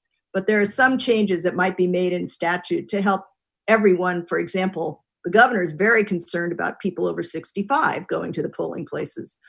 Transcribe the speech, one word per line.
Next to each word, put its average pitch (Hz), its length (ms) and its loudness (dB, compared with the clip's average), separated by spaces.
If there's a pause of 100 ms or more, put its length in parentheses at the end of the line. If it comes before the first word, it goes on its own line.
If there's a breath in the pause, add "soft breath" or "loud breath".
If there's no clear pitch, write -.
(340)
but 190 140 -2
there 214 120 4
are 202 60 4
some 262 320 2
changes 196 460 2
that 175 100 2
might 185 220 0
be 180 100 2
made 180 260 0
in 180 140 -4
statute 175 640 -4
to 202 120 -2
help 190 260 0 (420)
everyone. 180 580 4
For 165 140 -2
example, 175 640 -4 (200)
the 175 60 -4
governor 226 320 6
is 156 100 -4
very 208 320 2
concerned 175 480 -4
about - 280 -6
people 180 260 -2
over 170 160 -2
sixty-five 185 840 -4
going 165 240 -4
to 151 100 -4
the 160 60 -4
polling - 380 -8
places. - 520 -10 (100)